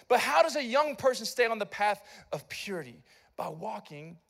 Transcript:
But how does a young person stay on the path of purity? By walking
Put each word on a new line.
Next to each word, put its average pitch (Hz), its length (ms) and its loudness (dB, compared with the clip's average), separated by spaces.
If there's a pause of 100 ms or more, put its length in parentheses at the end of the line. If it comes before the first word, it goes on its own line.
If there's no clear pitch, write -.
But 247 120 6
how 302 220 4
does 320 140 2
a 294 80 -2
young 269 320 2
person 240 320 0
stay 240 180 2
on 226 140 0
the 202 80 -4
path 208 340 -2 (300)
of 147 180 -8
purity? 143 540 -10 (340)
By - 120 -6
walking 165 680 -12 (120)